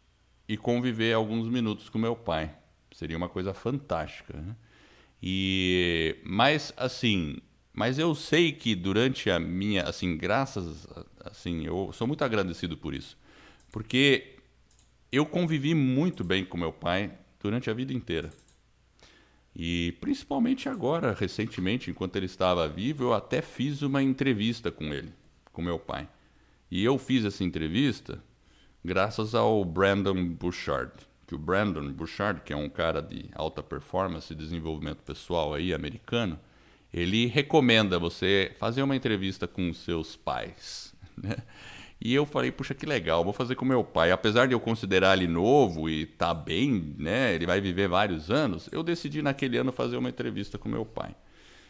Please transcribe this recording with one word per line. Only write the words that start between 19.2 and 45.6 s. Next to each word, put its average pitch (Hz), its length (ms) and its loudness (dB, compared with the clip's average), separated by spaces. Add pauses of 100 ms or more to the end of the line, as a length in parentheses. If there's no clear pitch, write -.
E 87 440 -2
principalmente 269 720 0
agora, 165 440 0
recentemente, 101 800 -2
enquanto 90 240 -4
ele 95 100 -2
estava 90 420 2
vivo, 120 380 -4
eu 123 80 4
até 147 280 0
fiz 143 400 -4
uma 139 200 2
entrevista 117 720 2
com - 220 -8
ele, 71 180 -8 (400)
com 82 100 -8
meu 85 160 -2
pai. - 300 -8 (600)
E 92 140 0
eu 131 140 4
fiz 127 280 2
essa 98 180 -2
entrevista 90 800 -2 (600)
graças 107 520 0
ao 110 300 4
Brandon 95 600 2
Burchard, 82 680 -4 (360)
que - 80 -10
o - 20 -6
Brandon 80 540 0
Burchard, 82 540 -4
que - 80 -8
é - 40 -2
um 73 120 -4
cara 80 320 0
de - 240 -10 (100)
alta - 260 -4
performance 82 720 -6
e 78 40 -10
desenvolvimento 78 680 -6
pessoal 76 500 -2
aí, 85 200 0
americano, 78 640 -4 (540)
ele 95 320 2
recomenda 117 760 4
você 92 580 2
fazer 113 260 -2
uma 139 120 2
entrevista 95 520 -2
com 87 260 -2
seus 82 420 -4
pais, - 800 -8 (140)
<laughs> - 140 -20
né? 98 140 -4 (680)
E 117 120 2
eu 147 100 4
falei, 127 260 -2
"Puxa, 139 220 -6
que - 100 -12
legal, 87 400 2
vou 95 80 0
fazer 123 220 -2
com 127 100 -6
meu 127 200 4
pai." 82 280 4
Apesar 113 360 4
de 127 80 2
eu 113 40 4
considerar 95 560 4
ele 92 120 4
novo 87 600 4